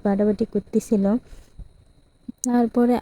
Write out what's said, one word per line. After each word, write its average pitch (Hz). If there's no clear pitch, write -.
বাটাবাটি 208
করতেছিল। 208
তারপরে 240